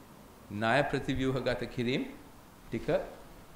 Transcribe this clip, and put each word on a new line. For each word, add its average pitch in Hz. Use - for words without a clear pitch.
ණය 113
ප්‍රතිව්‍යුහගත 131
කිරීම 127
ටික -